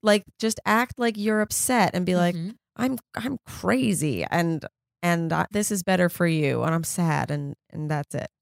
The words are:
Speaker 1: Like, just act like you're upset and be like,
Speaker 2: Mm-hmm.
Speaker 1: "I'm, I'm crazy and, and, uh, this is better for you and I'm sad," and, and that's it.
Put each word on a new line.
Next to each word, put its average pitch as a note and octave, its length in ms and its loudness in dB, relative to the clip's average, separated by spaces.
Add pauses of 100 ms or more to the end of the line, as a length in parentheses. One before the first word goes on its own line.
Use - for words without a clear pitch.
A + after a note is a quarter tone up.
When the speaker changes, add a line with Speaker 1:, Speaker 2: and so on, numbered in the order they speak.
Speaker 1:
Like, G#3 220 4 (160)
just A3 260 -2
act A3+ 320 2
like A#3 200 0
you're G#3+ 240 2
upset G#3+ 520 2
and F3+ 120 0
be F3+ 100 2
like, F3 200 4
Speaker 2:
Mm-hmm. E3+ 160 -6 (260)
Speaker 1:
"I'm, B3+ 200 -2 (180)
I'm B3 300 -4
crazy F3 760 -2
and, E3 420 -2 (380)
and, E3+ 300 0
uh, D#3+ 180 0
this G#3 200 -2
is F#3+ 120 -4
better F3+ 240 2
for F3 200 0
you C#3+ 360 2
and D#3+ 100 0
I'm E3 120 -2
sad," D#3 460 0
and, C#3+ 220 -4 (160)
and D3+ 220 -6
that's D3 240 -6
it. - 140 -6 (120)